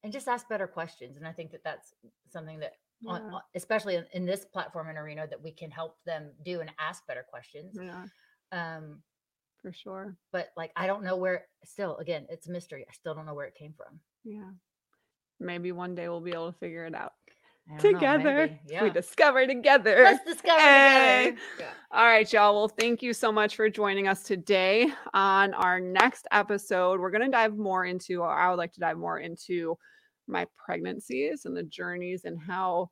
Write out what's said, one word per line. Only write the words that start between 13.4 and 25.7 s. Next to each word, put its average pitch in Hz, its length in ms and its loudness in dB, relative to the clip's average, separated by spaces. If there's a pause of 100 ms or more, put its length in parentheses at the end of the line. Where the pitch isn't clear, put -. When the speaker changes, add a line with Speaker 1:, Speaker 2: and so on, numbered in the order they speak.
Speaker 1:
it - 80 -20
came 151 200 -20
from. - 260 -20 (240)
Speaker 2:
Yeah. 208 280 -18 (880)
Maybe 175 340 -8
one 180 220 -10
day 175 140 -10
we'll 170 120 -8
be 175 120 -10
able 165 200 -8
to 170 60 -20
figure 170 260 -12
it 165 100 -12
out - 200 -12 (520)
Speaker 1:
I - 100 -18
don't - 80 -6
know, 415 80 8
Speaker 2:
together. 294 420 2
Speaker 1:
maybe. 311 320 0
Speaker 2:
If 143 60 -16
Speaker 1:
Yeah. 175 100 -2
Speaker 2:
we 214 80 2
discover 262 560 4
together. 247 560 6
Speaker 1:
Let's 262 220 8
discover 339 360 2
Speaker 2:
Hey. 269 680 8
Speaker 1:
together. 240 120 -12 (180)
Yeah. - 140 -12 (180)
Speaker 2:
All 226 120 4
right, 220 260 6
y'all. 208 240 6
Well, 208 140 0
thank 226 340 -2
you 240 120 -4
so 226 180 0
much 214 240 0
for 220 140 2
joining 196 380 -2
us 190 140 -2
today. 196 680 2 (220)
On 196 400 2
our 180 260 0